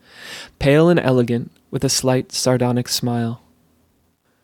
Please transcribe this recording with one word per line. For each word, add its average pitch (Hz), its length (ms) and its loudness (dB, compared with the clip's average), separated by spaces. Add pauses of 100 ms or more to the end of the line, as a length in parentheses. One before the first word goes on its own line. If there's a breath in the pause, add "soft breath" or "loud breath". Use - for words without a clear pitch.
(580 loud breath)
pale 151 300 4
and 175 120 4
elegant, 123 500 0 (200)
with 135 140 -4
a 139 40 0
slight 131 440 -2
sardonic 123 560 0
smile. 120 540 -4 (1000)